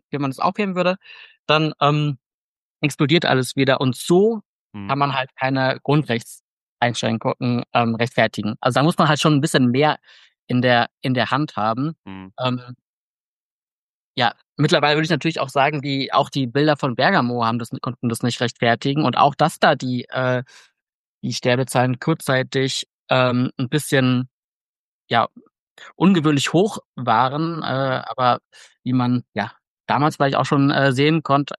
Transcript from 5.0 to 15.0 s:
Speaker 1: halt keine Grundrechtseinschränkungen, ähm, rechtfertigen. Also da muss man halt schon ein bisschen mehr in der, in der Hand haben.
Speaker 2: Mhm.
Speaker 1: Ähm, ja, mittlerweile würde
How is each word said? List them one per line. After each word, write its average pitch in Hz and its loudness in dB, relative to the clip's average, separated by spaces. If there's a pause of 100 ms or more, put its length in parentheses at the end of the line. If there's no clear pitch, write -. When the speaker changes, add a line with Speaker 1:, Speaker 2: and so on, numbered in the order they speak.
Speaker 1:
halt 131 -4
keine 131 -2
Grundrechtseinschränkungen, 120 -2
ähm, 117 2
rechtfertigen. 113 -2
Also 131 0
da 135 4
muss 170 2
man 160 4
halt 147 2
schon 156 4
ein 139 4
bisschen 131 2
mehr 143 2 (480)
in 123 0
der, 120 2 (120)
in 131 -2
der 120 -2
Hand 147 -2
haben. 117 -4
Speaker 2:
Mhm. 95 -16
Speaker 1:
Ähm, 123 -4 (1500)
ja, 120 2 (240)
mittlerweile 147 2
würde 156 0